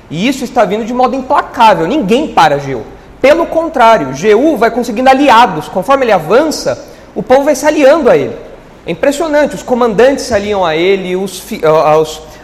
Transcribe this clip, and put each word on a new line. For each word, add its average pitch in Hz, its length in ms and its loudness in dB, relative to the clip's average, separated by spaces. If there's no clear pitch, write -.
E 175 180 -4
isso 262 160 -4
está 233 220 -2
vindo 214 180 -6
de 226 80 -8
modo 254 240 -2
implacável, 233 720 0
ninguém 240 420 0
para 156 300 2
Jeú. 135 240 -8
Pelo 320 280 2
contrário, 226 680 0
Jeú 214 460 0
vai 220 120 2
conseguindo 247 380 -2
aliados, 240 600 4
conforme 262 360 0
ele 220 80 0
avança, 185 760 -2
o 208 80 -6
povo 277 220 2
vai 294 100 2
se - 100 -6
aliando 294 460 2
a 170 60 4
ele. 123 200 -4
É 165 60 -8
impressionante, 285 600 -2
os 170 80 -12
comandantes 240 640 0
se 233 80 -4
aliam 202 320 -2
a 156 100 -2
ele, 180 400 0
os 190 240 -8
fi-, - 240 -10
a, 151 60 4
aos, 156 280 0